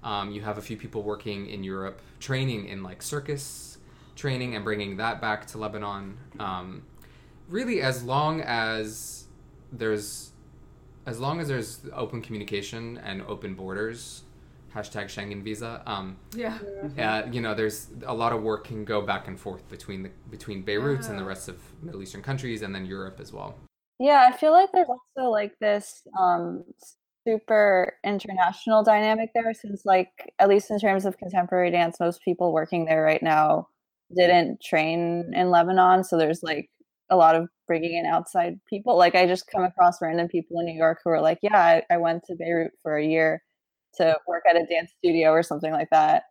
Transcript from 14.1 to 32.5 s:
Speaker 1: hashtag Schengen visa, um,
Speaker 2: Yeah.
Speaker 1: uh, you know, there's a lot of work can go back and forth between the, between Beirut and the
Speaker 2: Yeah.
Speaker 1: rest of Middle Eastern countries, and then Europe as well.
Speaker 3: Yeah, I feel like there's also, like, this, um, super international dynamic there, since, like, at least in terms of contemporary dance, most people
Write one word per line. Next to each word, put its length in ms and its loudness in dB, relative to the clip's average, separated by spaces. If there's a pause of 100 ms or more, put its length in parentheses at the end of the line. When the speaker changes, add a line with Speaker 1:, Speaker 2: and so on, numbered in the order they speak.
Speaker 1:
hashtag 340 -10
Schengen 360 -12
visa, 420 -10
um, 300 -8 (180)
Speaker 2:
Yeah. 240 -8 (400)
Speaker 1:
uh, 320 -2
you 120 -6
know, 120 -4
there's 340 -6 (180)
a 80 -8
lot 180 -2
of 100 -4
work 260 -4
can 180 -10
go 160 -2
back 260 -6
and 100 -14
forth 320 -14
between 340 -14
the, 80 -14 (180)
between 320 -12
Beirut 480 -2
and 100 -8
the 40 -6
Speaker 2:
Yeah. 60 -8
Speaker 1:
rest 200 -12
of 80 -14 (260)
Middle 180 -14
Eastern 200 -14
countries, 400 -6
and 120 -8
then 120 -8
Europe 340 -12
as 140 -18
well. 220 -14 (440)
Speaker 3:
Yeah, 280 8
I 80 4
feel 160 4
like 200 8
there's 180 4
also, 400 -4
like, 300 -2
this, 420 -2 (180)
um, 440 2 (640)
super 680 4 (100)
international 800 2
dynamic 520 4
there, 180 0
since, 320 -10
like, 540 2
at 100 6
least 220 4
in 80 -2
terms 260 2
of 140 -2
contemporary 500 0
dance, 300 0
most 240 0
people 280 0